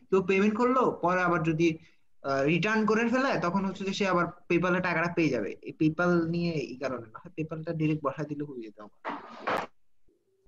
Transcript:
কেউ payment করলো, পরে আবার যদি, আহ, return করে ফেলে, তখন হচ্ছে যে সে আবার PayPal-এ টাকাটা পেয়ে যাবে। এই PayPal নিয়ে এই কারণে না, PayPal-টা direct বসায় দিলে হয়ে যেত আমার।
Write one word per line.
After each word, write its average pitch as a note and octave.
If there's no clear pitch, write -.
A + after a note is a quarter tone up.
কেউ F#3+
payment G3
করলো, B3
পরে F3+
আবার F3
যদি, D#3+
আহ, C#3
return G3+
করে A3
ফেলে, B3
তখন F3+
হচ্ছে F#3+
যে F#3+
সে G3
আবার F3
PayPal-এ F3+
টাকাটা E3+
পেয়ে E3
যাবে। A2
এই -
PayPal E3+
নিয়ে E3+
এই C3+
কারণে B2+
না, -
PayPal-টা D#3+
direct D#3
বসায় D3
দিলে D3
হয়ে C3
যেত G#2+
আমার। -